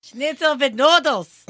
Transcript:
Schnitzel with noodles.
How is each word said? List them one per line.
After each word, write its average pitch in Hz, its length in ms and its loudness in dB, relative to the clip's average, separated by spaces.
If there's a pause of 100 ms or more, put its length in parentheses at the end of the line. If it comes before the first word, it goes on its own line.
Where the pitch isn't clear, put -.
Schnitzel 302 540 -4
with 269 160 -2
noodles. 269 760 0